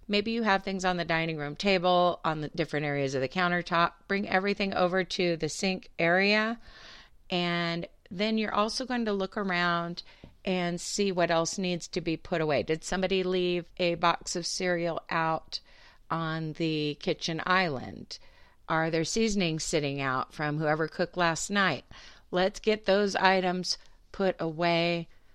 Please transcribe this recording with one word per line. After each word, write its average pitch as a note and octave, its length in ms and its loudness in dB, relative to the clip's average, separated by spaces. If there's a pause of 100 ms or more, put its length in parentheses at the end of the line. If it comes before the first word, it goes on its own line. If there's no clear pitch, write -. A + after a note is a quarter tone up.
Maybe G#3 260 0
you A#3 120 0
have G3 200 2
things F#3+ 200 -4
on F3+ 140 0
the E3+ 80 -2
dining E3 320 0
room D3 180 -6
table, F3+ 680 4
on D#3 160 0
the D3 80 -4
different D3+ 360 -2
areas C#3+ 300 0
of C3 60 2
the C3 80 0
countertop. F3 640 0 (160)
Bring G3+ 180 0
everything G3 460 0
over F3+ 320 2
to F3 320 0
the D#3+ 100 -2
sink F#3+ 500 -4
area. G3+ 640 2 (680)
And E3+ 580 -2 (240)
then G#3+ 260 0
you're G#3+ 160 -2
also A3 320 0
going A#3+ 200 -2
to G#3 80 0
look F#3+ 240 -2
around F3 680 0 (400)
and F3 360 -2
see - 300 0
what F3 220 2
else E3 260 0
needs F3+ 300 -4
to - 140 -6
be D#3+ 160 -4
put E3 240 -2
away. D3 220 2
Did D#3+ 200 -2
somebody F#3 400 0
leave F3+ 400 0 (140)
a E3+ 180 0
box E3+ 400 0
of F3 100 -4
cereal E3+ 640 -2
out D#3+ 520 -2 (500)
on D#3+ 420 -2
the D3+ 460 -2
kitchen E3 460 -2
island? D#3+ 720 0 (480)
Are D#3+ 240 0
there D#3+ 140 0
seasonings G3 580 0
sitting C#3+ 380 -2
out C3 320 -2
from D3+ 240 -2
whoever D#3 320 0
cooked - 260 -4
last E3+ 340 0
night? F#3+ 360 0 (440)
Let's F#3 300 0
get G#3+ 260 0
those G3 300 4
items F#3 640 2 (340)
put F#3+ 260 0
away. E3+ 680 0 (280)